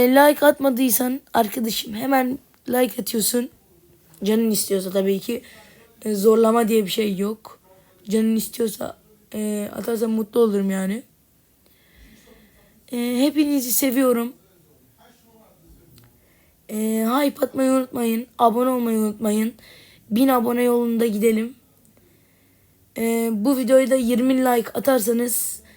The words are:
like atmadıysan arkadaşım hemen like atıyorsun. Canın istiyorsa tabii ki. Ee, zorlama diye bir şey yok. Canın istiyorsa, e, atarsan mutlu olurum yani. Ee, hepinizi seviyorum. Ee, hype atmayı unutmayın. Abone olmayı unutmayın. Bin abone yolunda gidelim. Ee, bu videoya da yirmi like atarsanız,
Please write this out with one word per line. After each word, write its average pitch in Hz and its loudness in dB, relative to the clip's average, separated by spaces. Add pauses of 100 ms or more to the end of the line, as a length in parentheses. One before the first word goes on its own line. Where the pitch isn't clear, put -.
(100)
like 285 6
atmadıysan 262 0 (140)
arkadaşım 226 -4
hemen 262 0 (300)
like 247 -2
atıyorsun. 240 -2 (760)
Canın 220 2
istiyorsa 190 -2
tabii 196 0
ki. - -8 (640)
Ee, 214 -2
zorlama 220 4
diye 220 2
bir 175 -6
şey 214 -2
yok. 202 -8 (480)
Canın 220 0
istiyorsa, - -6 (380)
e, 208 -6
atarsan 226 -4
mutlu 220 0
olurum 202 2
yani. 190 -4 (1900)
Ee, 240 -4
hepinizi 285 0
seviyorum. 247 0 (2500)
Ee, 220 -2
hype 269 0
atmayı 262 -2
unutmayın. 247 -2 (120)
Abone 240 2
olmayı 233 -2
unutmayın. 214 -2 (560)
Bin 247 2
abone 247 0
yolunda 240 0
gidelim. 220 0 (1400)
Ee, 226 -2
bu 233 0
videoya 262 4
da 262 4
yirmi 254 2
like 247 0
atarsanız, 233 -2 (140)